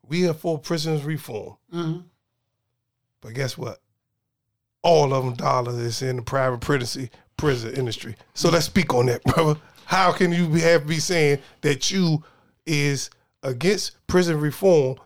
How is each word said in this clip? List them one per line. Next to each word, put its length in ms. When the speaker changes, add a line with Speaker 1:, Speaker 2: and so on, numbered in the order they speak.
Speaker 1:
We 220
are 60
for 240
prisoners 460
reform. 520
Speaker 2:
Mm-hmm. 280
Speaker 1:
But 140
guess 240
what? 220
All 300
of 120
them 100
dollars 420
is 260
in 140
the 60
private 380
prison, 500
prison 380
industry. 420
So 160
let's 160
speak 280
on 120
that, 180
<laughs> 0
brother. 360
How 280
can 200
you 160
be, 120
have, 260
be 140
saying 400
that 300
you 320
is 460
against 640
prison 340
reform? 640